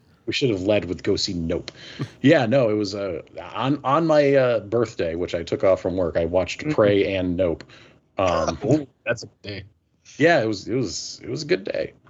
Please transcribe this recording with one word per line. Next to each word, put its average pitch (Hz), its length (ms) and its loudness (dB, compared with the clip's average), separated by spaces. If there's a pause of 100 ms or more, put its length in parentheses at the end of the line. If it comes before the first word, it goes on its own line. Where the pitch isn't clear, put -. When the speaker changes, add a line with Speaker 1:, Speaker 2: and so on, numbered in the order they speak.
(240)
Speaker 1:
We 113 80 -6
should 135 180 0
have 95 120 -2
led 95 240 2
with 85 160 -6
go 101 140 0
see - 180 -4
Nope. 82 360 -4 (520)
Yeah, 135 240 6
no, 120 240 2
it 107 40 0
was, 104 200 -2
uh, 98 260 -6 (340)
on, 131 300 -2
on 151 220 2
my, 147 280 4
uh, 123 260 4
birthday, 101 560 -2
which 87 180 -4
I 85 80 -4
took 101 220 -2
off 92 180 4
from 90 160 -2
work, 85 180 -2
I 85 100 2
watched 90 340 -2
Speaker 2:
Mm-hmm. 151 120 -4
Speaker 1:
Prey 101 420 4
and 90 220 -2
Nope. 85 280 0 (540)
Um, 85 420 0
Speaker 2:
<laughs> 98 40 -6
Ooh, 139 220 2 (200)
that's 117 160 -4
a 110 40 -14
good - 160 -20
day. 98 220 -12 (540)
Speaker 1:
yeah, 156 240 4
it 110 40 0
was, 104 220 -4
it 113 60 -2
was, 110 500 -6
it - 60 -10
was 147 140 -8
a - 20 -10
good - 180 -2
day. - 300 -6 (160)